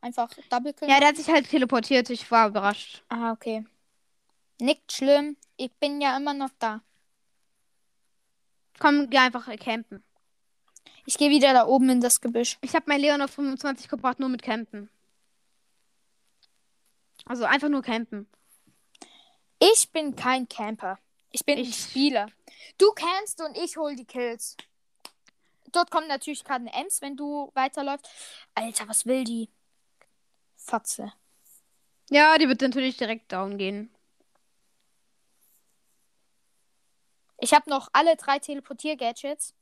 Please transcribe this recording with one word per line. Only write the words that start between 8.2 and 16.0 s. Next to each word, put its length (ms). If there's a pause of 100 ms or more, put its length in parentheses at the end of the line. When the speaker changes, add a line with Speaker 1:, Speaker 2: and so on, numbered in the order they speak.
Speaker 2:
Komm, 320
geh 100
einfach 260 (120)
campen. 460 (1000)
Speaker 1:
Ich 120
geh 140
wieder 220
da 120
oben 240
in 120
das 200
Gebüsch. 400
Speaker 2:
Ich 140
hab 120
mein 140
Leon 220
auf 80
fünfundzwanzig 580
gebracht, 300
nur 100
mit 140
campen. 440 (2500)